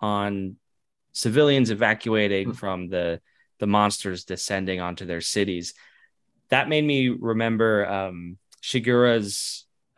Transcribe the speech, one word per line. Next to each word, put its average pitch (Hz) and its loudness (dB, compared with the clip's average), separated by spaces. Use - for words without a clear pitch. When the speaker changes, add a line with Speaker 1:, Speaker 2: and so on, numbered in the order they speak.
Speaker 1:
on 101 -2
civilians 131 2
evacuating 104 0
Speaker 2:
Hmm. - -6
Speaker 1:
from 92 -6
the, 87 -4
the - -2
monsters 101 2
descending 95 -4
onto 90 -8
their 85 -6
cities. 92 -2
That 135 2
made 151 2
me 139 2
remember, 113 2
um, 92 -6
Shigura's, 120 0